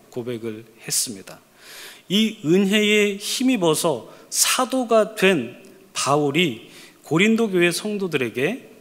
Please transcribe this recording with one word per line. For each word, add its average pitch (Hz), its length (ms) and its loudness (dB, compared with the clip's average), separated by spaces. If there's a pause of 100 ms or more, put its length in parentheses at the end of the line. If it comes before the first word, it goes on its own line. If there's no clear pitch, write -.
고백을 117 560 -10 (160)
했습니다. - 580 -8 (720)
이 214 340 0
은혜에 208 720 2
힘입어서 170 960 0 (200)
사도가 233 840 2
된 160 500 0 (300)
바울이 143 760 0 (320)
고린도 214 480 2
교회 175 200 2
성도들에게 170 1000 -4 (120)